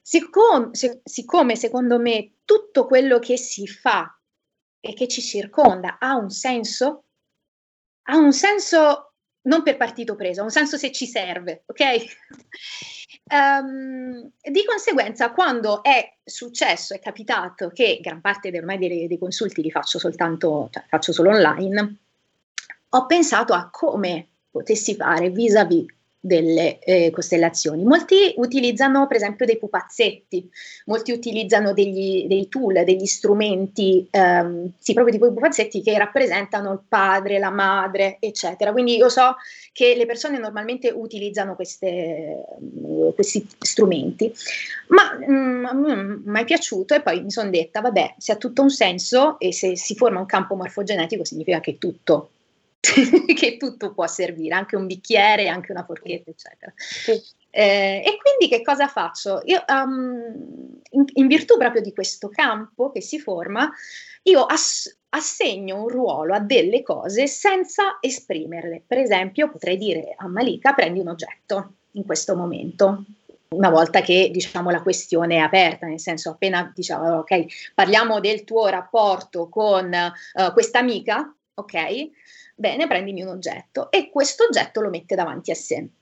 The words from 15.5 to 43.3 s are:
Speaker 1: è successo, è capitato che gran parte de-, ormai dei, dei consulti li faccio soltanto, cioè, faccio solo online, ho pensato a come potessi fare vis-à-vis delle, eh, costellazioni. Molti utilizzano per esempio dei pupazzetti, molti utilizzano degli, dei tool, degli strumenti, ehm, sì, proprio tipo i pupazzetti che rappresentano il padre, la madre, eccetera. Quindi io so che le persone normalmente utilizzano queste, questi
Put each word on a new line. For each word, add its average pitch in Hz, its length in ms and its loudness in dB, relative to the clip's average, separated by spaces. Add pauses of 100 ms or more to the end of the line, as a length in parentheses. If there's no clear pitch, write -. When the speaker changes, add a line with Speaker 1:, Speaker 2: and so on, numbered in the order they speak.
Speaker 1:
è 262 400 0
successo, - 720 -6
è 190 40 -14
capitato 196 720 -8
che 208 320 0
gran 170 200 -12
parte 196 280 -4
de-, 175 80 -8
ormai 180 220 -6
dei, 175 280 -4
dei 170 120 -4
consulti 190 420 -6
li 156 80 -4
faccio 156 300 -4
soltanto, 160 720 -2
cioè, - 160 -12
faccio 156 240 -2
solo 170 180 4
online, 202 680 2 (960)
ho 254 160 2
pensato 247 480 2
a 175 160 -2
come 185 580 -4 (220)
potessi - 460 -2
fare 170 340 0
vis-à-vis 196 560 2 (340)
delle, 165 600 2
eh, 170 320 4
costellazioni. 165 720 0
Molti 349 540 4
utilizzano 262 680 2
per 262 100 -2
esempio 202 280 -2
dei 226 120 2
pupazzetti, 196 920 -4 (360)
molti 226 260 -4
utilizzano 214 640 0
degli, 190 540 0
dei 190 220 0
tool, 190 340 0
degli 185 220 2
strumenti, 196 1080 0
ehm, 175 680 2
sì, - 160 -4
proprio 233 200 4
tipo 220 140 4
i 240 60 2
pupazzetti 233 480 -2
che 214 160 0
rappresentano 202 760 -2
il 196 140 -8
padre, 196 520 2
la 196 120 -2
madre, 196 680 0
eccetera. 202 520 -4
Quindi 240 260 2
io 240 120 6
so 254 260 4 (440)
che 247 160 6
le 240 100 2
persone 247 340 -6
normalmente 226 540 -4
utilizzano 208 600 -8
queste, 165 880 -8 (720)
questi - 320 -2 (120)